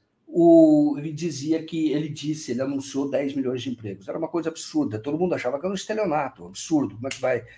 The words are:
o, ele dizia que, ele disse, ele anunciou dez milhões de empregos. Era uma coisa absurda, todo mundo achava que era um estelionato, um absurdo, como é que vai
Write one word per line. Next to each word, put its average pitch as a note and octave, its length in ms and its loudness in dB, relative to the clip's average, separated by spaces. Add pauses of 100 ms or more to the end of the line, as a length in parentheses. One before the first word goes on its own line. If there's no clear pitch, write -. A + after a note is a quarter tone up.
(260)
o, D#3+ 720 8
ele D#3 140 -8
dizia D#3 500 -4
que, D#3 300 -2
ele D3+ 160 0
disse, C#3+ 440 -8
ele A#2+ 100 -4
anunciou C3+ 480 -4
dez C#3 260 -2
milhões C3 260 -4
de C3+ 80 -8
empregos. G#2 380 -10
Era D3+ 100 -8
uma D#3+ 120 -6
coisa E3 180 -4
absurda, C#3+ 500 -4
todo C#3+ 220 -4
mundo F3 160 0
achava B2+ 240 -4
que F3 60 -8
era G3 80 -2
um - 20 -4
estelionato, D#3+ 680 -4
um F2 40 -16
absurdo, C3 480 -2
como A#2+ 120 -10
é - 20 -6
que - 100 -6
vai B2 260 -2 (120)